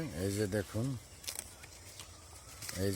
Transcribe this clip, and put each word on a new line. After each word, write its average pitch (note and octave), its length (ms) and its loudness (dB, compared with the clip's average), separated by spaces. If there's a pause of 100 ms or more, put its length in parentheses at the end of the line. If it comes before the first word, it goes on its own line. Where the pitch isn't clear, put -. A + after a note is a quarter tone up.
(240)
এই G2+ 120 6
যে G#2+ 100 6 (100)
দেখুন, G#2+ 300 2 (2000)
এই G2+ 120 6